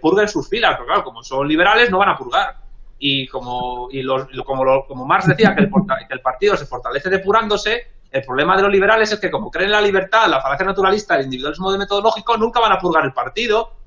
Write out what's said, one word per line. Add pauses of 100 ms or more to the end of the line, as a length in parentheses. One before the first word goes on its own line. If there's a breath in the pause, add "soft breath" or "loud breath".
purguen
sus
filas,
porque
claro,
como
son
liberales
no
van
a
purgar. (420)
Y
como,
y
los,
lo,
como,
lo,
como
Marx
decía
que
el
porta-,
que
el
partido
se
fortalece
depurándose, (240)
el
problema
de
los
liberales
es
que
como
creen
en
la
libertad,
la
falacia
naturalista,
el
individualismo
de
metodológico,
nunca
van
a
purgar
el
partido, (140)